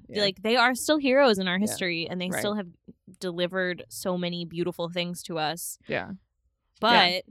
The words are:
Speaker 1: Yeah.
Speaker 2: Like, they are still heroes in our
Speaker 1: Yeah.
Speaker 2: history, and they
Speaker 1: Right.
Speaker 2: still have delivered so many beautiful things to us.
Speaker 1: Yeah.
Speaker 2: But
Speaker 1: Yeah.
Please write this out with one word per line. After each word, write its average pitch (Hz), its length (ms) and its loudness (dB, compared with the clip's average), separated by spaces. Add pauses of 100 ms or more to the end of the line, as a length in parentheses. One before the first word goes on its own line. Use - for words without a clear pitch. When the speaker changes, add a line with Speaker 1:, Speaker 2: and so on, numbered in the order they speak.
Speaker 1:
Yeah. 208 140 -2
Speaker 2:
Like, 190 200 -2
they 220 140 2
are 247 180 4
still 302 220 2
heroes 262 420 6
in 185 80 0
our 180 80 0
Speaker 1:
Yeah. 196 60 2
Speaker 2:
history, 175 480 -2
and 180 120 -4
they 180 80 -2
Speaker 1:
Right. 185 100 -2
Speaker 2:
still 208 160 0
have 196 120 -4 (520)
delivered 180 680 -2
so 180 280 -4
many 175 280 -4
beautiful 170 440 -4
things 175 340 -6
to 170 160 -6
us. 156 380 -6 (100)
Speaker 1:
Yeah. - 240 -4 (680)
Speaker 2:
But 214 320 6
Speaker 1:
Yeah. 185 80 -2 (120)